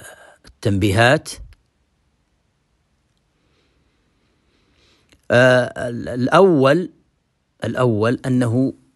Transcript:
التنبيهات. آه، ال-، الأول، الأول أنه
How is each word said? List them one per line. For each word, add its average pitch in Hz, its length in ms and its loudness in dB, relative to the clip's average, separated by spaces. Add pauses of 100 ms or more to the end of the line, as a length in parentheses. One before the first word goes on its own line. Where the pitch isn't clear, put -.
(460)
التنبيهات. 110 840 0 (4000)
آه، 123 580 2
ال-، 120 200 -10
الأول، 151 840 2 (720)
الأول 117 640 -2
أنه 127 480 0 (220)